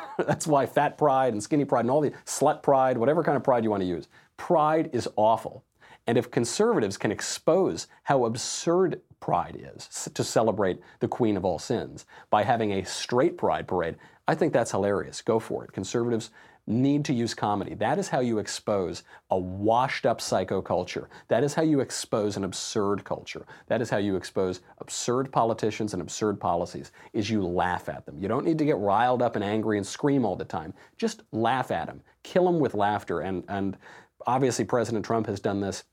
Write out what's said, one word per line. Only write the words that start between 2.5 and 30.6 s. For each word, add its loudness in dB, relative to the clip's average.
pride, 4
whatever 2
kind 2
of -2
pride 2
you 2
wanna 0
use, -4
pride 2
is -2
awful. 2
And 2
if 2
conservatives 2
can -2
expose 0
how 2
absurd 0
pride -2
is -16
s-, -10
to -2
celebrate 2
the 0
queen 2
of -2
all 0
sins -6
by 4
having 2
a -2
straight 0
pride 0
parade, -2
I 2
think 2
that's 2
hilarious. -2
Go 2
for -6
it. -20
Conservatives -2
need 2
to -2
use -2
comedy. -2
That 0
is -4
how 0
you 0
expose -4
a 2
washed-up 2
psycho 0
culture. -4
That 4
is 0
how 0
you 4
expose -2
an -2
absurd -2
culture. -10
That 0
is -4
how 2
you 2
expose -2
absurd -2
politicians 0
and -4
absurd -2
policies, -4
is -2
you 2
laugh -2
at -10
them. -14
You -4
don't -2
need 0
to 2
get 2
riled 4
up 0
and -2
angry 0
and -2
scream 0
all -2
the -8
time. -8